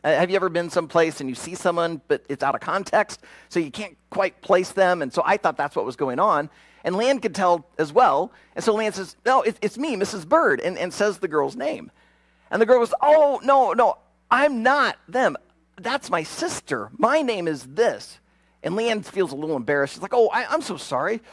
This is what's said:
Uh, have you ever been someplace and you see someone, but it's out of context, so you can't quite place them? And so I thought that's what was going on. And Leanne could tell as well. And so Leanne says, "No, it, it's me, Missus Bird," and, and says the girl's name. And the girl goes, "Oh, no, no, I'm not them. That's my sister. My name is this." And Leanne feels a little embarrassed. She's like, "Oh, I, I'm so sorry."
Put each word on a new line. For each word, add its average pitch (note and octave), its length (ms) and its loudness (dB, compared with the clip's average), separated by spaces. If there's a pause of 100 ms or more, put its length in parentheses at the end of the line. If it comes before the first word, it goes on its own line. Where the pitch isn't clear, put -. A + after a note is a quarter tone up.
Uh, D3 60 2
have D#3+ 180 2
you F#3 80 0
ever F#3 140 0
been E3+ 180 -4
someplace E3 520 0
and C3+ 100 -6
you B2+ 40 -8
see E3+ 200 -12
someone, E3+ 540 -2
but C#3 200 0
it's C#3+ 140 -6
out C#3 120 0
of - 60 -6
context, - 640 -2 (260)
so - 100 -2
you D#3 120 -4
can't G#3 260 -12 (140)
quite - 320 -2
place F#3 300 2
them? F3+ 280 2
And C3 120 -6
so E3+ 120 0
I G3 140 2
thought D#3 180 0
that's C#3+ 200 -4
what G#2+ 100 -2
was B2 100 -8
going C3 220 -2
on. D#3 320 0 (340)
And F3+ 100 -2
Leanne A#3+ 280 0
could G3 120 -4
tell F3 300 2 (140)
as D3+ 140 -2
well. F3+ 400 4 (220)
And - 100 -8
so A3 100 2
Leanne G#3+ 180 0
says, F#3+ 320 -10
"No, B3+ 180 4
it, A3 200 0
it's G#3+ 160 -4
me, C4+ 180 -4
Missus F#3+ 300 -6
Bird," B3 340 4
and, F3+ 160 -4
and F3 160 -6
says G3+ 260 -2
the F3+ 100 -6
girl's C#3+ 280 -2
name. C4 340 -6 (600)
And G#3 100 0
the A3+ 60 6
girl A#3+ 140 6
goes, A#3 200 0
"Oh, C#4+ 420 4
no, B3+ 300 4
no, A3+ 240 2 (340)
I'm C4 320 2
not B3+ 360 0 (100)
them. G3+ 280 0 (400)
That's B3+ 340 -6
my E3+ 120 -2
sister. - 760 -8
My C4+ 240 2
name G3+ 260 -2
is C3+ 160 -6
this." C#3+ 540 -2 (440)
And D#3+ 120 -6
Leanne A3 300 -2
feels F3 280 -4
a C#3 40 -10
little D#3 200 -4
embarrassed. C#3 380 -2
She's D#3 80 -12
like, G3 120 -6
"Oh, A#3+ 140 4
I, B3 240 -2
I'm D#4 100 0
so F3+ 140 -8
sorry." D3+ 440 -4 (120)